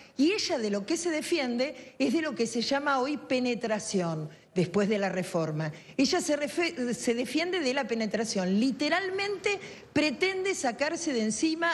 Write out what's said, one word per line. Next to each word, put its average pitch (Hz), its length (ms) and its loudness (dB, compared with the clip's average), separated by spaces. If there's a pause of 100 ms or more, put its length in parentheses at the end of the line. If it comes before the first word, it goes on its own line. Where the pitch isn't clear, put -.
(180)
y 302 140 6
ella 359 260 0
de 214 120 0
lo 202 160 -2
que 320 100 0
se 339 140 -2
defiende 285 880 -2
es 262 140 2
de 330 80 4
lo 311 120 -2
que 226 140 0
se 233 140 -2
llama 277 380 2
hoy 277 180 0
penetración, 214 1120 -2 (260)
después 185 340 2
de 214 100 2
la 196 100 0
reforma. 160 600 -2 (260)
Ella 311 240 4
se 294 160 0
refe-, 294 560 -2
se - 200 0
defiende 320 460 0
de 254 140 0
la 277 140 0
penetración. 214 720 0
Literalmente 381 1000 0 (320)
pretende 370 640 0
sacarse 285 580 -2
de 226 100 2
encima 320 500 0